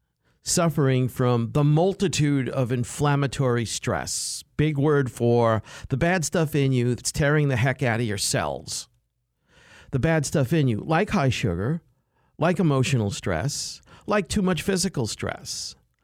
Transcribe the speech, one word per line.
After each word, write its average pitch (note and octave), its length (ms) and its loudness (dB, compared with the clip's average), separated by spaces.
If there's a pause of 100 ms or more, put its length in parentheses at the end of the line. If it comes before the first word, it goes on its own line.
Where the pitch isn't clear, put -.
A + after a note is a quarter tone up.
(420)
suffering C#3 640 2
from A#2 460 0
the D3 100 2
multitude D3+ 880 2
of C3 240 -2
inflammatory C3 880 0
stress, - 800 -6 (140)
big D3+ 200 0
word C#3+ 320 2
for A#2 540 2 (240)
the C#3 80 -2
bad E3+ 300 0
stuff E3 280 0
in C#3 200 2
you B2 200 2
that's - 200 -6
tearing D3 340 2
the C3+ 80 0
heck B2+ 260 0
out A#2 200 0
of B2 40 0
your G#2 120 -2
cells. D#2 720 -4 (1000)
The C3+ 80 -2
bad D#3+ 260 2
stuff C#3 260 0
in D3+ 160 4
you, A2 120 0
like E3 320 0
high C#3+ 180 2
sugar, G#2+ 520 -2 (560)
like F3 220 0
emotional C3 500 2
stress, - 680 -6 (260)
like G3+ 220 0
too G#3 140 -2
much F3+ 200 0
physical F3+ 460 -2
stress, - 680 -10 (280)